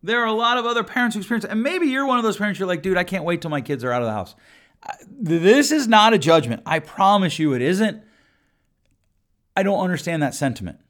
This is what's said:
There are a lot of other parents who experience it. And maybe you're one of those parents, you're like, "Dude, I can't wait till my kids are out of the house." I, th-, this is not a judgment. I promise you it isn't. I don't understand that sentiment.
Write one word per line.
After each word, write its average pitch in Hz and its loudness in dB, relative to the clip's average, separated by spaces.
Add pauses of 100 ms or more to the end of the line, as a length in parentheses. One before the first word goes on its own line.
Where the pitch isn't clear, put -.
There 226 -2
are 226 0
a 220 0
lot 233 0
of 233 -4
other 233 -2
parents 240 -2
who 208 -6
experience 214 -2
it. - -8
And 220 -2
maybe 339 0
you're 269 0
one 247 2
of 233 -2
those 214 0
parents, 208 -4
you're 190 -4
like, 170 -4
"Dude, 190 0
I 180 0
can't 180 -6
wait 170 -2
till 170 -8
my 147 -4
kids 123 -6
are 123 -2
out 123 -2
of - -2
the 110 -4
house." 101 -8 (480)
I, - -12 (320)
th-, 165 0
this 269 6
is 294 0
not 220 6
a 208 4
judgment. 139 2
I 160 -2
promise 196 0
you 151 0
it 120 -2
isn't. 190 -2 (1500)
I 196 -2
don't 196 0
understand 170 -2
that 135 -2
sentiment. 113 -6 (100)